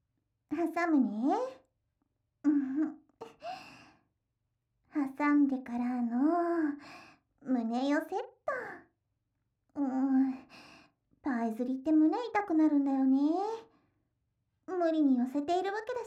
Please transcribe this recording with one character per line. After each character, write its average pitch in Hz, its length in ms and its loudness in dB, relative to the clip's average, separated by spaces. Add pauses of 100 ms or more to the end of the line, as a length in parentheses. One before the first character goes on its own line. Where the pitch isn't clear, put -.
(500)
挟 339 380 -2
む 302 120 4
ね。 226 360 0 (1080)
う 294 40 4
ん。 285 500 0 (1900)
挟 294 360 -2
ん 294 200 4
で 262 100 -2
か 233 140 -10
ら 247 300 -4
の、 311 720 0 (680)
胸 240 460 -2
寄 294 120 0
せ 320 40 -8
っ - 40 -14 (1700)
と。 285 60 -8
う 285 40 0
ん。 262 500 2 (880)
パ 233 240 -4
イ 220 80 -4
釣 247 140 -4
り 262 120 -6
っ - 20 -18
て 311 100 0
胸 311 240 6
痛 453 260 -2
く 381 120 -4
な 311 140 6
る 294 80 2
ん 277 80 4
だ 277 80 0
よ 269 120 2
ね。 269 140 4 (1500)
無 349 260 0
理 311 100 2
に 262 160 4
寄 247 80 0
せ 285 160 -4
て 339 160 0
い 370 40 0
る 392 100 -2
わ 427 100 -4
け 494 120 -8
だ 480 120 -6